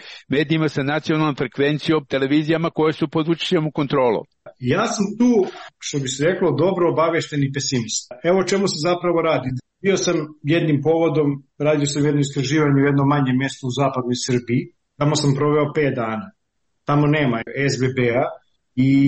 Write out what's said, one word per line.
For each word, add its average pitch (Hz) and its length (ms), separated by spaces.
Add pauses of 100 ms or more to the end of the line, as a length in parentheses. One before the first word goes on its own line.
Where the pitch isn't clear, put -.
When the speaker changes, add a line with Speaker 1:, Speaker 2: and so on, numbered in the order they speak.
(280)
Speaker 1:
medijima 156 400
sa 147 140
nacionalnom 151 540
frekvencijom, 147 720
televizijama 151 640
koje 156 220
su 160 160
pod 156 200
Vučićevom 160 440
kontrolom? 127 520 (340)
Speaker 2:
Ja 156 280
sam 202 200 (120)
tu, 240 320 (280)
što - 200
bi 131 100
se 135 160
reklo, 180 320
dobro 175 360
obavešteni 151 600
pesimista. 123 640 (100)
Evo 180 140
o 185 60
čemu 196 240
se - 100 (100)
zapravo 175 340
radi. 135 260 (340)
Bio 190 140
sam 175 200 (260)
jednim 156 400
povodom, 156 460 (300)
radio 147 280
sam 143 180
jedno 147 160
istraživanje 143 640
u 139 60
jednom 139 200
manjem 135 280
mestu 135 300
u 123 140
zapadnoj 123 360 (100)
Srbiji. 123 360 (360)
Tamo 147 180
sam 143 180
proveo 147 400
pet 139 200
dana. 110 320 (580)
Tamo 147 220
nema 143 320 (340)
S - 80
B 127 60 (100)
B-a 123 280 (640)
i - 0 (200)